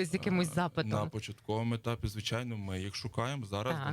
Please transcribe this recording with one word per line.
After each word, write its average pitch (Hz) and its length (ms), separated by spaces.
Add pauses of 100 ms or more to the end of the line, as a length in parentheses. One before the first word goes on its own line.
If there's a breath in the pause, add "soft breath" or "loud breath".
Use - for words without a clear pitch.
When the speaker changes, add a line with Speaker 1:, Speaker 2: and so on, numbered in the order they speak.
Speaker 1:
з 160 80
якимось 185 340
Speaker 2:
Е, 156 60
Speaker 1:
запитом? 165 380
Speaker 2:
на 104 140
початковому 113 720
етапі, 113 320
звичайно, 113 500
ми 95 240
їх 98 140
шукаємо. 117 500
Зараз 104 300
Speaker 1:
Так. 143 160